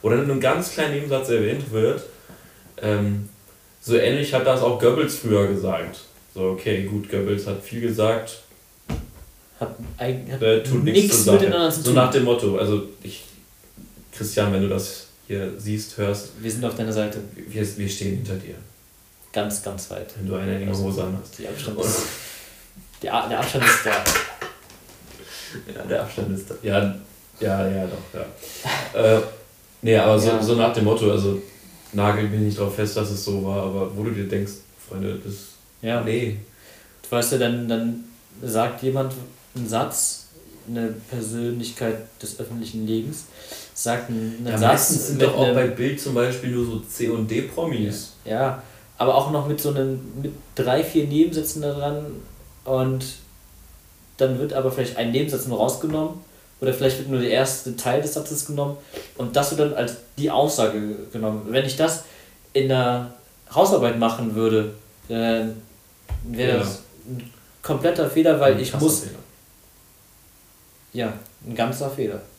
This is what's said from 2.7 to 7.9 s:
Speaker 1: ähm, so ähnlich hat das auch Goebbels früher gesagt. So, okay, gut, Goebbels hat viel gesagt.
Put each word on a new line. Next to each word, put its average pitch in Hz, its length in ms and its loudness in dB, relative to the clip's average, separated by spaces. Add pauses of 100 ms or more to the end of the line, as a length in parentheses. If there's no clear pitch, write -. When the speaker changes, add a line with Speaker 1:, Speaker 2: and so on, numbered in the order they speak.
Speaker 1:
ähm, 104 460 0 (540)
so 117 160 2
ähnlich 139 360 2
hat 131 120 2
das 127 160 4
auch 120 180 2
Goebbels 123 360 4
früher 104 320 2
gesagt. 92 540 -4 (320)
So, 95 180 0
okay, 95 320 -2
gut, 101 260 -4
Goebbels 98 380 -2
hat 98 160 -6
viel 117 180 -8
gesagt. 110 580 0 (1200)